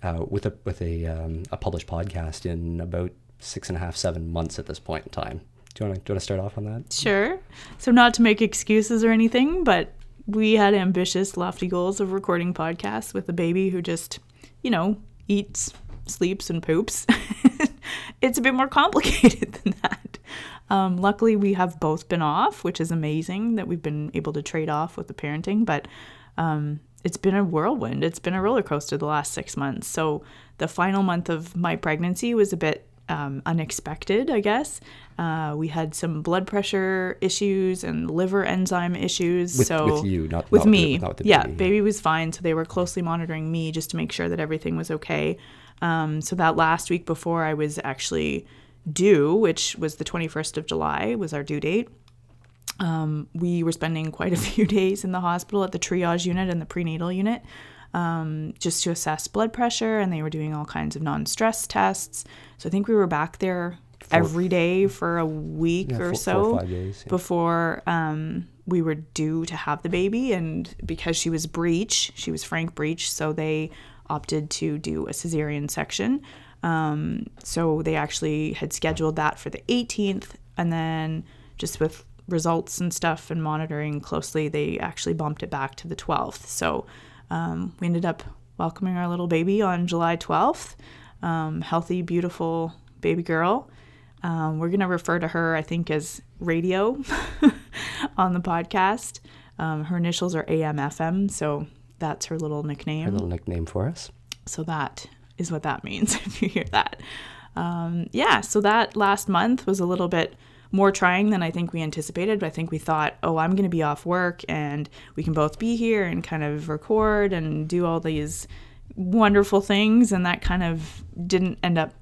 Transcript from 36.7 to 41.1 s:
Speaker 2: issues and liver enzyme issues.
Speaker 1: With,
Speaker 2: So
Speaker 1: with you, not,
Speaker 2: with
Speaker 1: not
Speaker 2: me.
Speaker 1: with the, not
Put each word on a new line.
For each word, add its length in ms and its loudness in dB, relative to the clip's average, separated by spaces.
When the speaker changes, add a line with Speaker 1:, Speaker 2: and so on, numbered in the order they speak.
Speaker 2:
issues 640 2
and 260 -2
liver 320 2
enzyme 540 0
issues. 600 0
Speaker 1:
With, 100 6
Speaker 2:
So 280 2
Speaker 1:
with 100 -2
you, 220 0
not, 240 -4
Speaker 2:
with 140 8
Speaker 1:
not 40 8
Speaker 2:
me. 240 8
Speaker 1:
with 80 0
the, 60 -2
not 40 0